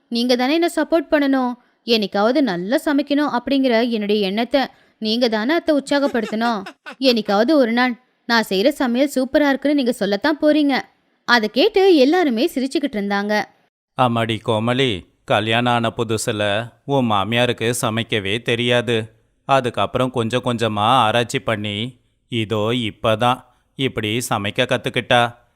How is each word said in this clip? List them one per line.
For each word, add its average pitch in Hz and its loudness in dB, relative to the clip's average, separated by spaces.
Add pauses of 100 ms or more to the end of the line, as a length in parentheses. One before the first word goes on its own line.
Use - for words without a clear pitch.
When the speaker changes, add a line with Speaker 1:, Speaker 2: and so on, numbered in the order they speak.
Speaker 1:
நீங்க 240 0
தானே 254 0
என்ன 339 2
சப்போர்ட் 320 0
பண்ணணும். 269 0 (340)
என்னைக்காவது 220 2
நல்லா 196 -2
சமைக்கணும் 285 0
அப்படிங்கிற 247 0
என்னுடைய 208 0
எண்ணத்தை 240 -2 (380)
நீங்க 226 0
தானே 220 0
அத்தை 330 2
உற்சாகப்படுத்தணும். 240 -2 (380)
என்னைக்காவது 240 2
ஒரு 269 4
நாள் 247 0 (320)
நான் 233 0
செய்யற 196 2
சமையல் 277 0
சூப்பரா 277 2
இருக்குன்னு 277 0
நீங்க 254 0
சொல்லத்தான் 202 -2
போறீங்க. 302 4 (500)
அதை 226 2
கேட்டு 381 4
எல்லாருமே 285 2
சிரிச்சுக்கிட்டு 269 -4
இருந்தாங்க. 202 -2 (640)
Speaker 2:
ஆமாடி 117 0
கோமலி, 120 0 (340)
கல்யாணம் 117 0
ஆன 117 0
புதுசுல 110 -2 (420)
உன் 135 0
மாமியாருக்கு 113 0 (140)
சமைக்கவே 110 -2
தெரியாது. 120 0 (480)
அதுக்கப்புறம் 123 0
கொஞ்சம் 120 -2
கொஞ்சமா 110 -2 (120)
ஆராய்ச்சி 113 0
பண்ணி 104 -4 (540)
இதோ 110 -2
இப்பதான் 120 -2 (320)
இப்படி 113 -2 (120)
சமைக்க 107 -2
கத்துக்கிட்டா. 123 0 (340)